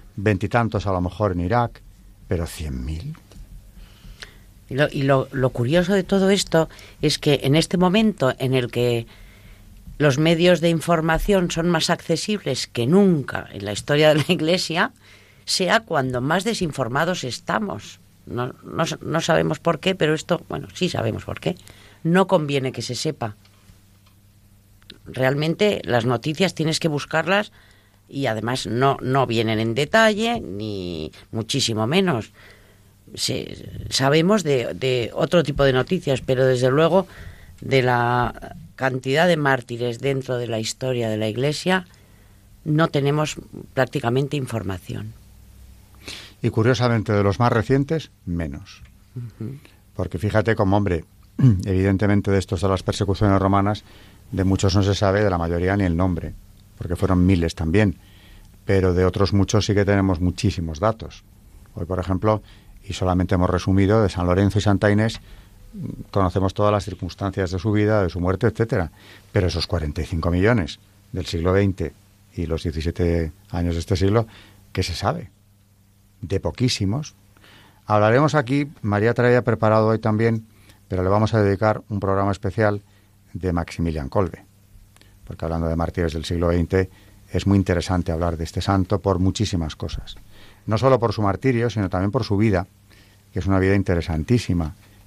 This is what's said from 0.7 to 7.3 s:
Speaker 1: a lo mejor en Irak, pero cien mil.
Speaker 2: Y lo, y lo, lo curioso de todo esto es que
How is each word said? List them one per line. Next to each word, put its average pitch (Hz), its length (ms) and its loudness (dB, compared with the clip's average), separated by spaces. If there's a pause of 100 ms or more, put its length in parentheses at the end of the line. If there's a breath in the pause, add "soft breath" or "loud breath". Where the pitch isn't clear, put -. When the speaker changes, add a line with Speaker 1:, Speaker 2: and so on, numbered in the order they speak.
Speaker 1:
a 101 60 0
lo 90 80 0
mejor 90 320 0
en 87 80 -4
Irak, 117 400 -2 (480)
pero 82 180 -2
cien 67 380 -8
mil. 80 320 -8 (1500 loud breath)
Speaker 2:
Y 135 60 -8
lo, 147 180 2
y 143 100 -4
lo, 135 300 4
lo 131 180 0
curioso 160 440 0
de 190 100 2
todo 190 260 2
esto 165 380 2 (320 loud breath)
es 147 180 0
que 147 240 2